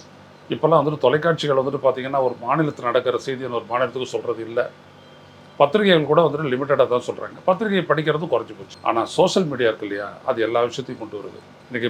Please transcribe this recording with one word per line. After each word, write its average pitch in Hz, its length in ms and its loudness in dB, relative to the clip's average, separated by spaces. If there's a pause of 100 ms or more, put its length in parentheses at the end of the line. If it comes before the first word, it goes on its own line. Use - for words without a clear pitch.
(560)
இப்பெல்லாம் 156 260 4
வந்துட்டு 147 260 0
தொலைக்காட்சிகள் 151 560 2
வந்துட்டு 135 260 -2
பாத்தீங்கன்னா 131 400 -2
ஒரு 120 60 -8 (120)
மாநிலத்துல 139 440 0
நடக்கிற 123 260 0 (120)
செய்தி 127 320 -6
ஒரு 101 120 -14
மாநிலத்துக்கு 123 440 -2
சொல்றது 113 320 -4
இல்ல. 117 200 -2 (880)
பத்திரிகைகள் 175 500 4
கூட 151 140 6
வந்துட்டு 147 300 0
லிமிட்டடா 131 380 2
தான் 123 140 0
சொல்றாங்க. 104 320 -8 (100)
பத்திரிகை 190 420 2
படிக்கிறது 151 420 0
குறைஞ்சு 110 260 -2
போச்சு. - 200 -18 (120)
ஆனா 113 120 0 (160)
சோஷியல் 185 340 4
மீடியா 123 180 2
இருக்கு 107 180 -4
இல்லையா, 101 200 -6 (220)
அது 117 160 0
எல்லா 117 240 0
விஷயத்தையும் 123 320 -10
கொண்டு 107 180 -12
வருது. - 200 -16 (280)
இன்னைக்கு 120 220 -4